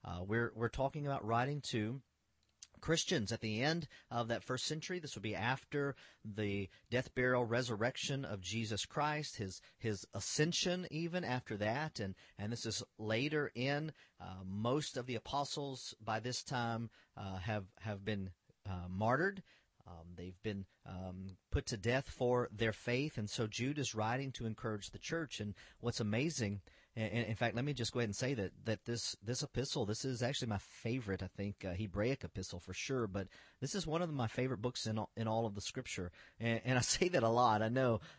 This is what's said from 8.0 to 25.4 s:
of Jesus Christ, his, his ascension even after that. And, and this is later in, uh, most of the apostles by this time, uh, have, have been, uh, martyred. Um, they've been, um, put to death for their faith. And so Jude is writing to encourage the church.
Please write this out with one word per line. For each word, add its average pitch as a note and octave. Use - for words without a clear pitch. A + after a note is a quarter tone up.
of G2
Jesus G#2
Christ, D3+
his, F#2+
his G#2+
ascension F3
even E3+
after A#2+
that. A#2
And, G2
and G#2
this A#2
is G#2+
later C3+
in, C#3+
uh, F#2
most A#2+
of A#2+
the B2
apostles C#3
by A2
this B2
time, A#2
uh, G2
have, G2+
have G2
been, G2
uh, F2+
martyred. C3
Um, F2
they've F2+
been, G2+
um, F#2
put C#3
to A#2+
death A#2+
for B2
their A2
faith. B2+
And G#2+
so A2+
Jude C3+
is B2
writing A#2+
to A#2
encourage G#2+
the -
church. D#3+